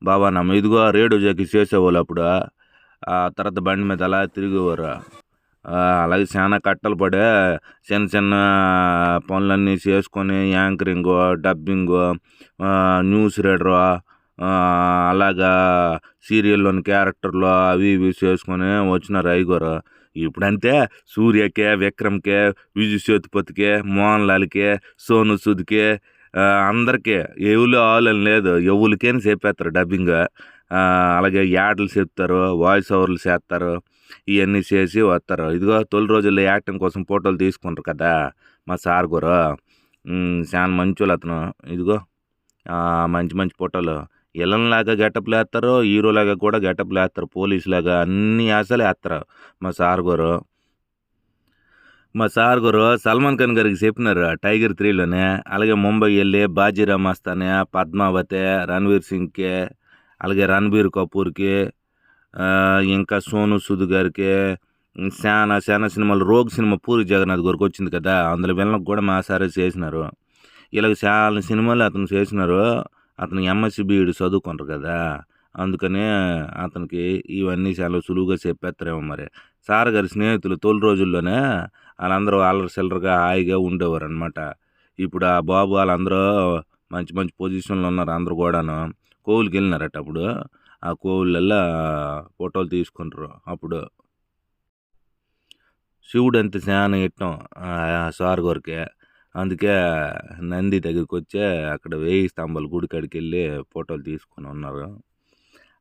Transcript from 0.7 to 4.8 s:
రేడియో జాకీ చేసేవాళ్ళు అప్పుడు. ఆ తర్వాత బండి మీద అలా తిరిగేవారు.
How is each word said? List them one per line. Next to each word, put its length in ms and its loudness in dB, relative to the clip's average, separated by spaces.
రేడియో 320 4
జాకీ 340 0
చేసేవాళ్ళు 440 4
అప్పుడు. 220 -2
ఆ 180 0
తర్వాత 320 -6
బండి 280 -2
మీద 160 -2
అలా 220 0
తిరిగేవారు. 720 -2